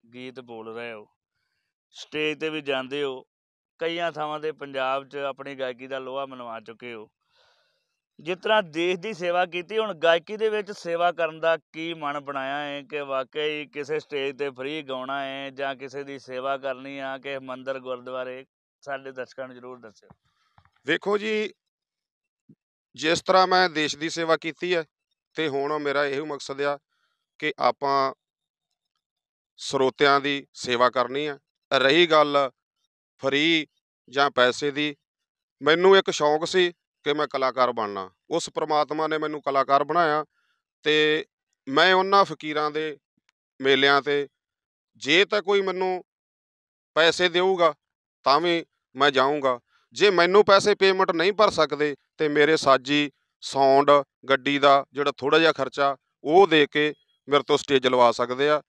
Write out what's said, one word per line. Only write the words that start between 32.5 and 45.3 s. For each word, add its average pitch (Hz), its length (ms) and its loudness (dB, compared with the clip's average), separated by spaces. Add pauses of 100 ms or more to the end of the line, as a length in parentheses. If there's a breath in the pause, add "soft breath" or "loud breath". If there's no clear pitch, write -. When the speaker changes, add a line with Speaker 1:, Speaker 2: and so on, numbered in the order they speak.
Speaker 2:
ਫ੍ਰੀ 151 440 0 (440)
ਜਾਂ 139 200 2
ਪੈਸੇ 123 400 2
ਦੀ, 147 240 -4 (680)
ਮੈਨੂੰ 175 360 6
ਇੱਕ 190 140 2
ਸ਼ੌਂਕ 151 340 0
ਸੀ 180 260 0 (340)
ਕਿ 147 80 -2
ਮੈਂ 151 140 -2
ਕਲਾਕਾਰ 127 440 0
ਬਣਨਾ। 101 380 -6 (200)
ਉਸ 160 200 -4
ਪ੍ਰਮਾਤਮਾ 156 580 -2
ਨੇ 156 100 -4
ਮੈਨੂੰ 151 240 -6
ਕਲਾਕਾਰ 139 420 2
ਬਣਾਇਆ 156 400 0 (600)
ਤੇ 151 400 2 (420)
ਮੈਂ 165 260 4
ਉਹਨਾਂ 190 320 4
ਫਕੀਰਾਂ 151 460 -4
ਦੇ 151 260 -6 (600)
ਮੇਲਿਆਂ 139 420 4
'ਤੇ 143 260 -2 (760)
ਜੇ 160 240 4
ਤਾਂ 208 160 -2